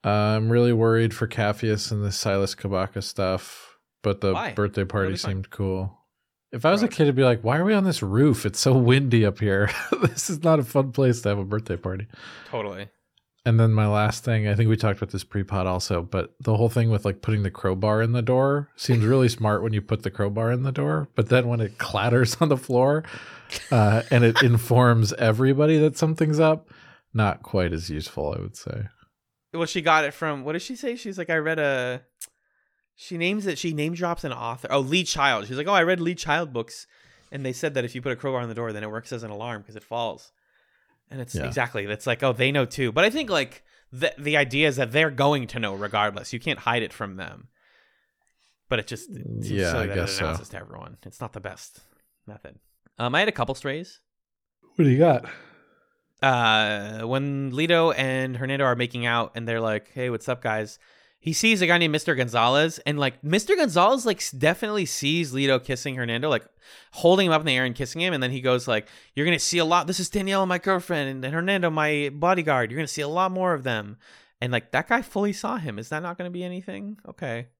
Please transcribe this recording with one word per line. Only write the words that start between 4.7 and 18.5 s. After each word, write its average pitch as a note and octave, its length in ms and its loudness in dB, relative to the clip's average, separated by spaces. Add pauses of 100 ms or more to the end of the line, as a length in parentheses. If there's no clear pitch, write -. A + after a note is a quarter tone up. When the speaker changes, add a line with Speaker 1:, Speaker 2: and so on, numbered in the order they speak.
Speaker 1:
party F#2+ 260 -2
Speaker 2:
That'd F#2 80 -4
be - 40 -8
fine. G2+ 120 -4
Speaker 1:
seemed F#2+ 180 -8
cool. F#2+ 440 -4 (560)
If B2 140 -4
I E3 60 6
was G#3 100 2
a A#3 60 2
Speaker 2:
Right. - 80 -4
Speaker 1:
kid, D3+ 140 4
I'd C3 60 2
be C3+ 80 4
like, A#2+ 200 4
"Why C#3 140 2
are F3 80 0
we G#3+ 100 4
on G3 80 4
this F#3 180 0
roof? A2+ 420 4
It's G2+ 160 -2
so C3 160 4
windy B2 520 6
up G2+ 120 0
here." G2+ 300 2 (220)
<laughs> - 100 0
This - 300 0
is D3+ 120 -6
not D#3+ 160 6
a C#3 40 0
fun C3+ 280 0
place B2 300 2
to G2+ 80 0
have G2+ 80 0
a G2 80 -2
birthday G#2 300 -4
party. F#2+ 320 -6 (420)
Speaker 2:
Totally. G2+ 380 -8 (580)
Speaker 1:
And A2+ 140 6
then A2+ 140 6
my G#2+ 120 4
last G#2 380 0
thing, A2 240 0
I G2+ 80 2
think A2 140 4
we A2 80 4
talked G2+ 200 0
about - 140 -6
this F#2+ 140 -8
pre-pod F#2+ 420 -2
also, F2+ 340 -2
but F#2 380 -4
the A2 180 0
whole A2+ 120 4
thing A2+ 200 2
with, G#2 160 0
like, G2+ 160 -2
putting G#2 220 0
the F#2 80 -2
crowbar G#2 500 0
in A2+ 120 0
the A#2+ 100 0
door C3+ 520 0